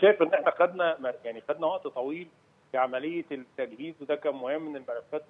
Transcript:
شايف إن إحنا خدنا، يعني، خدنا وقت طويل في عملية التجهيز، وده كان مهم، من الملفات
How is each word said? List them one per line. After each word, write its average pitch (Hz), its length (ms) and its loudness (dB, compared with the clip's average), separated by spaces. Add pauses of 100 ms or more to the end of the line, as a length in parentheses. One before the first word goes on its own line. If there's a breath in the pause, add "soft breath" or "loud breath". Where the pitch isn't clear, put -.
شايف 202 200 8
إن 160 120 4
إحنا 143 180 4
خدنا، 170 640 0 (120)
يعني، 113 240 -8
خدنا 156 180 -2
وقت 185 200 -2
طويل 143 400 -6 (440)
في 131 60 -2
عملية 131 540 0
التجهيز، 131 680 -8
وده 147 140 -2
كان 147 200 -2
مهم، 135 260 -4
من 151 140 -8
الملفات 131 540 -8